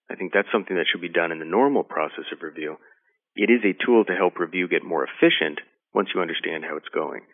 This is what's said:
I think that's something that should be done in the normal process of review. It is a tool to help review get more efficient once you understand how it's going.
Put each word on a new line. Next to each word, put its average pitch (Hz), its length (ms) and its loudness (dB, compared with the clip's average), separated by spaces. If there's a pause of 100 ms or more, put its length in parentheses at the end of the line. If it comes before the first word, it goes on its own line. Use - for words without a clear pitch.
(120)
I - 40 -10
think 92 180 -8
that's 101 180 2
something 98 240 0
that 82 160 0
should 90 100 -4
be 87 80 -6
done 82 220 0
in 80 80 -8
the 80 60 -10
normal 113 380 2
process 78 500 -6
of - 80 -18
review. 78 360 -10 (600)
It 101 120 4
is 120 100 6
a 98 240 0
tool 117 200 8
to 92 100 -2
help 92 240 2
review 90 280 -2
get 82 160 0
more 82 220 -2
efficient 80 540 2 (340)
once 101 160 0
you 95 120 -2
understand 80 440 -6
how 78 100 -6
it's - 140 -10
going. - 320 -4 (120)